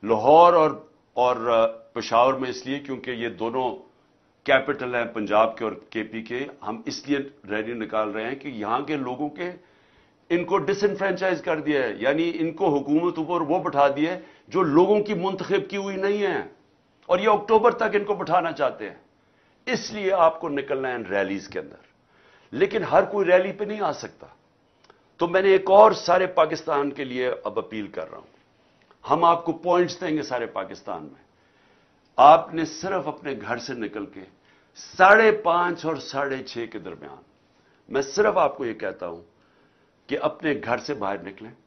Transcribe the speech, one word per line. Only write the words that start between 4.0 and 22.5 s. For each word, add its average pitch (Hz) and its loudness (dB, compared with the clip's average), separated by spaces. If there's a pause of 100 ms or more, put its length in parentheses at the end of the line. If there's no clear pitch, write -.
कैपिटल 131 0
हैं 117 -4
पंजाब 110 2
के 117 -6
और 104 -4 (180)
केपी 110 -8
के, 123 -8 (140)
हम 110 -10
इसलिए 139 -6 (280)
रैली 110 -4
निकाल 107 -4
रहे 110 -6
हैं 135 -8
कि 147 -12
यहां 117 -4
के 147 -6
लोगों 135 -6
के, 175 -10 (760)
इनको 175 0
disenfranchise 190 -2
कर 160 -4
दिया 143 0
है, 104 -4
यानी 151 0
इनको 165 -2
हुकूमत 151 0
ऊपर 165 -4
वो 160 0
बैठा 143 2
दिया 151 -2
है 180 -10 (260)
जो 185 0
लोगों 180 4
की 208 -4
मुंतखब 185 -2
की 196 -10
हुई 196 -6
नहीं 202 -2
है, 170 -4 (580)
और 180 2
ये 208 2
अक्टूबर 220 4
तक 220 -2
इनको 202 0
बैठाना 170 0
चाहते 131 -4
हैं। 87 -12 (680)
इसलिए 214 -4
आपको 170 2
निकलना 139 -4
है 123 -4
इन 117 -8
rallies 98 -2
के - -10
अंदर, - -12 (720)